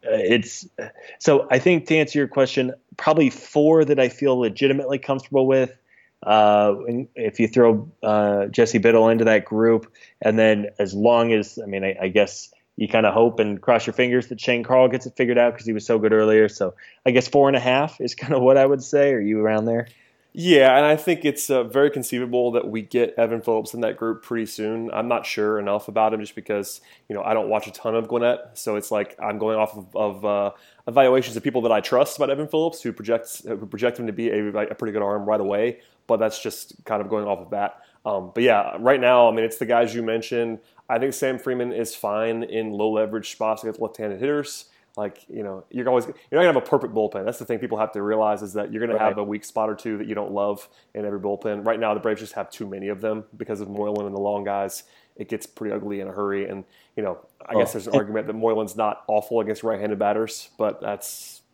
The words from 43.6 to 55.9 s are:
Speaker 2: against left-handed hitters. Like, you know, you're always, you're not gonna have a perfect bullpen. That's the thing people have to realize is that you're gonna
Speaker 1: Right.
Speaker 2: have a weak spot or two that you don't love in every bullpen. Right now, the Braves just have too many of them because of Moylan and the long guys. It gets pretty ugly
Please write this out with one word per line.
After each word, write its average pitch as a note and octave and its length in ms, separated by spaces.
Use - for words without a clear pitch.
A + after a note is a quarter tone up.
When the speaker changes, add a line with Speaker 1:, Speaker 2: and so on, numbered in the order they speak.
Speaker 2:
against A2 180
left-handed G#2 400
hitters. C#3+ 460
Like, G#2 320
you A2+ 140
know, F#2+ 280
you're B2 160
always, B2 200
you're G#2 80
not C#3+ 140
gonna - 0
have D#3+ 100
a B2 60
perfect C3 320
bullpen. G#2 320
That's A#2+ 120
the B2+ 60
thing A2+ 140
people A2+ 200
have A2 140
to G#2 100
realize G#2+ 400
is G2 120
that G#2 180
you're A2 80
gonna A#2 180
Speaker 1:
Right. A2 100
Speaker 2:
have G2+ 100
a G#2 40
weak G#2 220
spot A2 240
or G#2+ 60
two G#2+ 240
that G#2+ 80
you G#2+ 80
don't G2+ 180
love G2+ 340
in G#2 100
every G2+ 160
bullpen. G#2 460
Right A2+ 120
now, A2+ 140
the G#2 80
Braves G#2+ 200
just G#2+ 120
have G2+ 180
too - 160
many G2 220
of G2+ 140
them G#2+ 220
because G#2+ 240
of G2 80
Moylan G#2 380
and G2 100
the G2 40
long G2+ 240
guys. G2 400
It - 140
gets - 180
pretty G#2 280
ugly G2+ 260